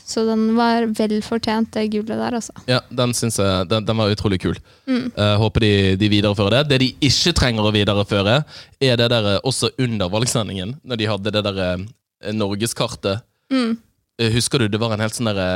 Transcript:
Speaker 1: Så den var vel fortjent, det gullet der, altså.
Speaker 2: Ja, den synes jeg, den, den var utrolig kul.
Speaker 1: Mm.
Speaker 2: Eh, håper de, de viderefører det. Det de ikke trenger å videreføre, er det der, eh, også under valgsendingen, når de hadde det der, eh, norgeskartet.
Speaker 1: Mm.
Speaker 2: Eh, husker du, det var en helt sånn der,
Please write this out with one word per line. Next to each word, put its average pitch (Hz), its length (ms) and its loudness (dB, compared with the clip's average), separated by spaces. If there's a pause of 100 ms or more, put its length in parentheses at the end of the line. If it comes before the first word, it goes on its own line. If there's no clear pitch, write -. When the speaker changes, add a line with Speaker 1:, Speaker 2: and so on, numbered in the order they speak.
Speaker 1:
Så 226 220 -2
den 220 300 2
var 233 300 2
vel 214 360 0
fortjent, 226 500 -2
det 214 180 -2
gullet 214 280 -4
der, 233 160 -2
altså. 226 160 -6 (160)
Speaker 2:
Ja, 123 140 2 (100)
den 120 240 0
synes 113 240 -2
jeg, 95 300 2
den, 110 180 0
den 110 100 0
var 107 160 2
utrolig 101 280 0
kul. 87 180 -2 (280)
Speaker 1:
Mm. 254 200 -2 (100)
Speaker 2:
Eh, 104 220 2
håper 110 220 2
de, 101 360 4
de 104 120 2
viderefører 101 420 2
det. 143 180 2
Det 131 100 4
de 127 100 2 (120)
ikke 147 340 2
trenger 113 300 2
å 107 80 2
videreføre, 104 720 2 (360)
er 127 160 2
det 117 120 2
der, 117 160 2 (120)
eh, - 60 -2
også - 360 -2
under 113 320 0
valgsendingen, 104 720 -4
når 123 140 -8
de 107 80 -2
hadde 101 260 -4
det 104 120 -2
der, 98 180 -4
eh, 95 680 -8
norgeskartet. 107 920 -4 (280)
Speaker 1:
Mm. 233 280 -2 (400)
Speaker 2:
Eh, 117 120 0
husker 120 280 0
du, 110 100 2
det 104 120 -2
var 117 120 -2
en 104 80 -2
helt 110 140 -2
sånn 110 180 -2
der, 98 80 -2 (140)